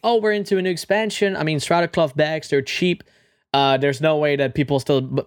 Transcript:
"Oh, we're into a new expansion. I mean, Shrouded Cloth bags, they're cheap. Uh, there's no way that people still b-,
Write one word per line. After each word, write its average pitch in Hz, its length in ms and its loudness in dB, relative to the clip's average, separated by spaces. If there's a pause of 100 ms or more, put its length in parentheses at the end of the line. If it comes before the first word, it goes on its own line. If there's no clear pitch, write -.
"Oh, 233 160 2
we're 214 120 0
into 202 260 -2
a 185 40 -2
new 185 80 -2
expansion. 196 680 -2
I 156 60 -4
mean, 156 160 -2
Shrouded 170 340 0
Cloth 156 240 0
bags, 156 320 -2
they're 139 140 0
cheap. 175 400 -2 (500)
Uh, 135 260 4
there's 135 220 0
no 156 160 2
way 147 200 0
that 135 180 -2
people 143 240 0
still 135 220 2
b-, 131 260 -4